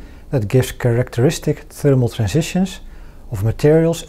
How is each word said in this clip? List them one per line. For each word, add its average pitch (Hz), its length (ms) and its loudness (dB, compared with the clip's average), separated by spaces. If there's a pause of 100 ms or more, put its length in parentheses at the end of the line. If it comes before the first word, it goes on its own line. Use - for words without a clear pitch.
(300)
that 107 180 -2
gives 127 240 2
characteristic 127 880 0 (100)
thermal 131 380 2
transitions 156 720 -2 (500)
of 101 140 -4
materials 160 640 2